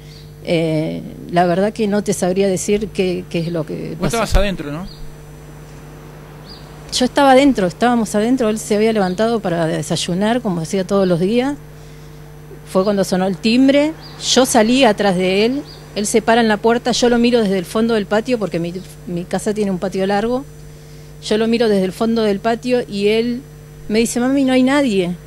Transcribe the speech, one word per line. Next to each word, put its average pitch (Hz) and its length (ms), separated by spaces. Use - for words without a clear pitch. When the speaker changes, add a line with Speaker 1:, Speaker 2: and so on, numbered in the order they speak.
Speaker 1:
Eh, 160 520
la 175 140
verdad 190 280
que 220 160
no 208 160
te 202 80
sabría 185 340
decir 208 460
qué, 180 360
qué 175 100
es 165 120
lo 160 140
que 165 240
Speaker 2:
Vos 160 100
Speaker 1:
pasó. 220 240
Speaker 2:
estabas - 120
adentro, 185 360
¿no? 175 160
Speaker 1:
Yo 247 80
estaba 277 260
adentro, 254 360
estábamos 226 480
adentro, 233 340
él 220 100
se - 160
había 220 180
levantado 214 460
para 170 280
desayunar, 175 760
como 180 200
hacía 185 260
todos 196 200
los 175 120
días. 240 360
Fue 190 120
cuando 202 200
sonó 185 240
el 190 100
timbre, 269 540
yo 254 120
salí 254 380
atrás 202 320
de 185 300
él, 262 160
él 208 100
se 220 160
para 233 200
en 226 60
la 214 100
puerta, 233 340
yo 240 180
lo 240 80
miro 233 240
desde 196 160
el 175 80
fondo 226 280
del 214 120
patio, 220 340
porque 175 200
mi, 175 140
mi 175 200
casa 196 280
tiene 202 180
un 180 80
patio 190 280
largo. 220 360
Yo 214 140
lo 226 100
miro 233 200
desde 196 180
el 185 60
fondo 226 320
del 202 160
patio 240 480
y 208 200
él 240 340
me 214 100
dice: 240 200
"Mami, 269 260
no 254 80
hay 254 100
nadie". 226 520